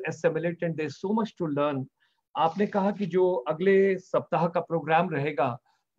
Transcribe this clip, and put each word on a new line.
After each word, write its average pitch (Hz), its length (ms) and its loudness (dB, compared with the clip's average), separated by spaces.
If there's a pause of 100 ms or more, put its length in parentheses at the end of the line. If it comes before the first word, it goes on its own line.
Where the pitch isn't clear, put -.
(120)
assimilate 165 520 -2
and 165 120 -2
there 156 140 -4
is 135 60 -10 (100)
so 220 180 0
much 220 180 -8
to 147 180 -2
learn। 143 260 0 (520)
आपने 180 300 0
कहा 202 240 0
कि 202 140 -4
जो 180 280 2
अगले 190 640 2
सप्ताह 170 500 -2
का 175 120 -2
प्रोग्राम 165 500 2
रहेगा, 143 500 -2 (400)